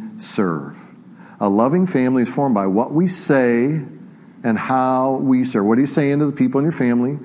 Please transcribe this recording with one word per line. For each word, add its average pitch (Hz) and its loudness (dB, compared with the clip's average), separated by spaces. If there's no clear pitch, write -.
serve. 80 -4
A 101 0
loving 135 2
family 127 2
is 117 0
formed 139 0
by 98 0
what 117 0
we 180 2
say 135 0
and 113 0
how 131 0
we 131 2
serve. 104 0
What 113 4
are - 4
you 147 2
saying 143 0
to 151 2
the 139 0
people 135 0
in 143 0
your 165 0
family? 123 0